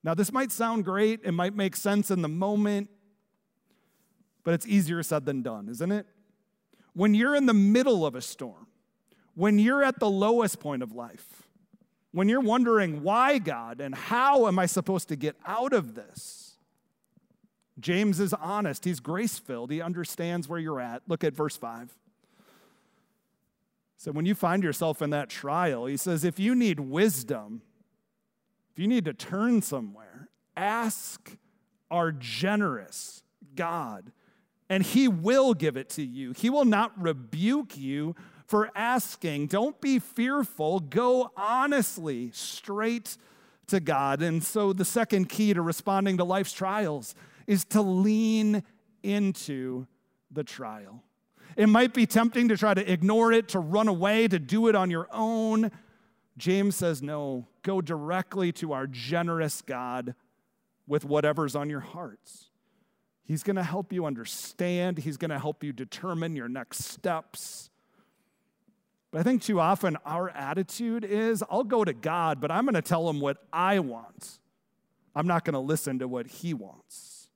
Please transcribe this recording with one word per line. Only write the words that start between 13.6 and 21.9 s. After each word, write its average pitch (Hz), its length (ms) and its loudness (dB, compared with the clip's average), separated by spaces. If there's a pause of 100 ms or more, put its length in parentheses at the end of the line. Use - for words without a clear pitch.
and 135 140 -6
how 254 520 4
am 185 120 2
I 180 80 4
supposed 185 420 -2
to 156 60 -2
get 147 200 -4 (100)
out 247 280 0
of 131 220 0
this?" - 640 -18 (1200)
James 180 400 0
is 202 160 0
honest. 180 500 -4
He's 175 140 -2
grace-filled. 139 720 -6
He 156 100 -4
understands 170 680 -6
where 170 120 -6
you're 156 200 -6
at. 123 300 -8
Look 165 140 -2
at 147 100 2
verse 151 240 -4
five. 117 400 -12 (2000)